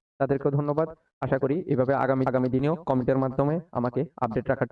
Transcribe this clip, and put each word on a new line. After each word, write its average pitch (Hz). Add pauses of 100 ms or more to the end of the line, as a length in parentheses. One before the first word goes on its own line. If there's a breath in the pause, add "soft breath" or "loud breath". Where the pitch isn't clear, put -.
(200)
তাদেরকেও 139
ধন্যবাদ। 147 (320)
আশা 135
করি 135 (160)
এভাবে 131
আগামী, 131
আগামী 127
দিনেও 131 (140)
কমেন্টের 131
মাধ্যমে 139 (180)
আমাকে 123 (160)
আপডেট 113
রাখার 127